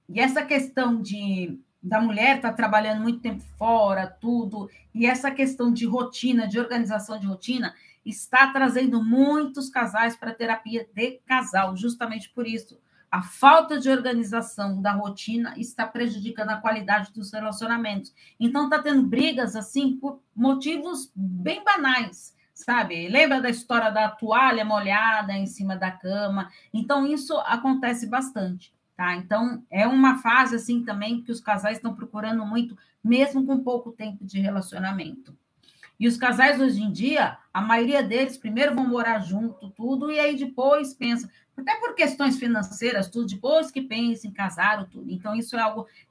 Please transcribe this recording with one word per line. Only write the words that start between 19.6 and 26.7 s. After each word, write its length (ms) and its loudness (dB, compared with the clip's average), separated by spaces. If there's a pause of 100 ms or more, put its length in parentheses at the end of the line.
por 260 -8 (140)
motivos 800 -2
bem 480 -4
banais, 720 0 (180)
sabe? 540 -2
Lembra 340 4
da 80 0
história 400 0
da 200 2
toalha 560 2
molhada 680 0
em 140 -4
cima 280 -6
da 140 -4
cama? 640 -4 (220)